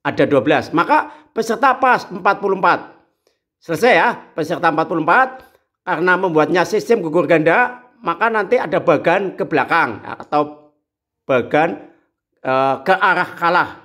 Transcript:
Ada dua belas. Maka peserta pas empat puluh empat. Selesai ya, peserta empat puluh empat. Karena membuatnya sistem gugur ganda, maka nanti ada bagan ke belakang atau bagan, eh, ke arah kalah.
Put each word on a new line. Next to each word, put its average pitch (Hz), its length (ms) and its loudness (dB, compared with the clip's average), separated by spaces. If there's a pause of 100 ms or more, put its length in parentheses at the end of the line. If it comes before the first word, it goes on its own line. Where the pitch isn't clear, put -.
Ada 143 240 -2
dua 135 160 2
belas. 143 320 -2
Maka - 560 -2
peserta 262 480 0
pas 247 320 0
empat 196 320 -2
puluh 196 160 -2
empat. 170 400 -2 (640)
Selesai 175 320 0
ya, 208 240 2 (160)
peserta 160 400 -2
empat 156 160 -2
puluh 165 160 -2
empat. 247 400 2 (400)
Karena 180 320 0
membuatnya 170 480 2
sistem 208 400 0
gugur 156 240 0
ganda, 170 560 2 (160)
maka 196 320 -2
nanti 214 240 0
ada 165 240 -2
bagan 170 560 0
ke - 80 -4
belakang 135 560 0
atau 147 720 -6 (560)
bagan, 147 640 -2 (480)
eh, 131 400 0
ke 190 160 2
arah 180 400 0
kalah. 170 340 0 (140)